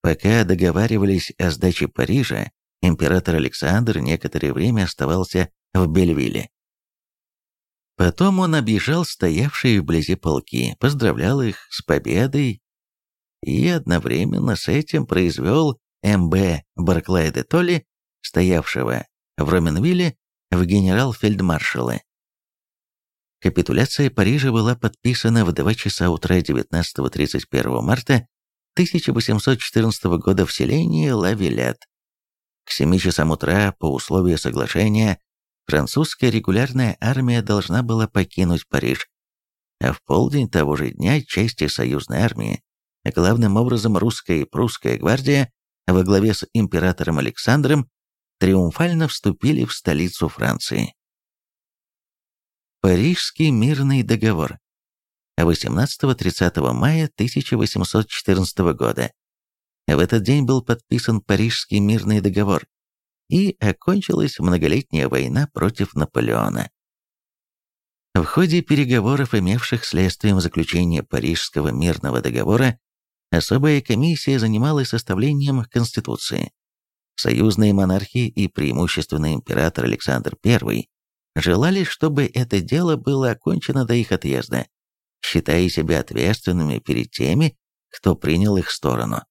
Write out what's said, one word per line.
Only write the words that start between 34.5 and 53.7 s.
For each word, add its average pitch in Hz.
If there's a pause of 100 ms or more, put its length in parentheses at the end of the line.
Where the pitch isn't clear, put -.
французская 127
регулярная 113
армия 120
должна 104
была 113
покинуть 90
Париж, 65 (720)
а 65
в -
полдень 131
того 73
же 71
дня 131
части 95
союзной 64
армии, 57 (520)
главным 104
образом 113
русская 90
и -
прусская 76
гвардия, 131 (360)
во 92
главе 101
с -
императором 90
Александром, 127 (480)
триумфально 95
вступили 123
в -
столицу 85
Франции. - (1900)
Парижский 143
мирный 135